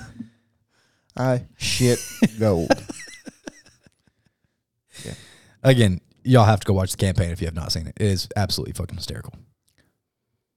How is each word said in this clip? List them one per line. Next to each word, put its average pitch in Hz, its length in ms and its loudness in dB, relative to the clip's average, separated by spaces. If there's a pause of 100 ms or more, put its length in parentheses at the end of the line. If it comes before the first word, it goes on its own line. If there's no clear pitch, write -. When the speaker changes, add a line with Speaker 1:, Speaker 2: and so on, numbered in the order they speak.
(560)
Speaker 1:
<laughs> - 600 -20
I 127 280 0 (120)
shit 123 420 0 (400)
gold. 98 320 2
Speaker 2:
<laughs> - 120 2 (2250)
Speaker 1:
Yeah. - 100 -12 (500)
Speaker 2:
Again, 117 360 4 (220)
y'all 123 220 6
have 104 160 6
to - 60 -10
go 107 60 0
watch 92 200 0
the - 40 -8
campaign 90 340 0
if 85 100 -8
you 82 80 -4
have 80 60 -10
not 85 180 -8
seen 80 160 -6
it. - 100 -14
It 107 80 0
is 95 300 -2
absolutely - 380 -4
fucking 87 220 -8
hysterical. - 380 -12 (1200)